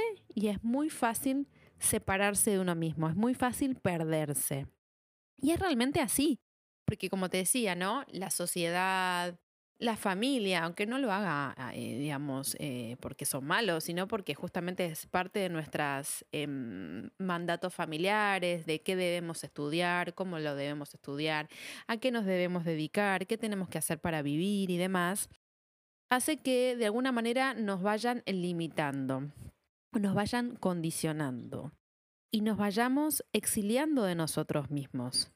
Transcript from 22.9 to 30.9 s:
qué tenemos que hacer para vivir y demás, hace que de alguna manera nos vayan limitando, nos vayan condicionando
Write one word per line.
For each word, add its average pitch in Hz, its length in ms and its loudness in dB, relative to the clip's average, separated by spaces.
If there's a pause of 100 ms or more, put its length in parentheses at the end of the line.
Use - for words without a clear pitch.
qué 226 100 0
tenemos 202 320 -2
que - 80 -4
hacer 160 220 -2
para 160 240 0
vivir 185 480 2
y 175 60 2
demás, 185 520 0 (800)
hace 254 280 2
que 254 380 2
de 233 100 2
alguna 247 260 2
manera 240 420 2
nos 196 280 0
vayan 220 440 0
limitando, 147 1080 0 (600)
nos 202 220 2
vayan 240 400 0
condicionando 156 1160 -2 (600)